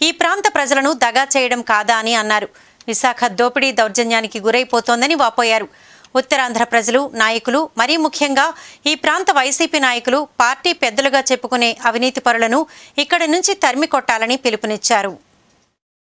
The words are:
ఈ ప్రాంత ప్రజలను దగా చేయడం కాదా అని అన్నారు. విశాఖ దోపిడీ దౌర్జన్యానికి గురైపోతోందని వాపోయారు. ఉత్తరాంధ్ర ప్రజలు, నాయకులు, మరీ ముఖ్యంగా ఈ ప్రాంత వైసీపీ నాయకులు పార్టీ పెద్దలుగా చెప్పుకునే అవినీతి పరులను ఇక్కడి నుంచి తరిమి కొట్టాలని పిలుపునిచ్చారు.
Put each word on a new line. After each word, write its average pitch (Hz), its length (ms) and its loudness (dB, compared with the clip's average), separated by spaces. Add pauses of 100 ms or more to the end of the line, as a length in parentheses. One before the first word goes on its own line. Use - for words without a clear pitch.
ఈ 320 100 2
ప్రాంత 349 440 0
ప్రజలను 277 380 0 (100)
దగా 240 200 2 (140)
చేయడం 247 240 0
కాదా 214 340 0
అని 220 200 -2
అన్నారు. 214 320 0 (400)
విశాఖ 240 400 0 (120)
దోపిడీ 254 320 0
దౌర్జన్యానికి 226 680 -2
గురైపోతోందని 240 760 0
వాపోయారు. 233 520 0 (480)
ఉత్తరాంధ్ర 254 480 0
ప్రజలు, 233 480 0 (100)
నాయకులు, 233 480 0 (100)
మరీ 254 160 0 (100)
ముఖ్యంగా 277 400 0 (460)
ఈ - 40 2
ప్రాంత 320 360 0
వైసీపీ 285 480 0
నాయకులు 254 480 0 (140)
పార్టీ 254 320 0
పెద్దలుగా 269 460 0 (120)
చెప్పుకునే 247 460 -2 (120)
అవినీతి 247 300 -2
పరులను 233 400 2 (380)
ఇక్కడి 320 360 0
నుంచి 359 200 0
తరిమి 277 340 0
కొట్టాలని 240 480 0 (100)
పిలుపునిచ్చారు. 214 680 -2 (1040)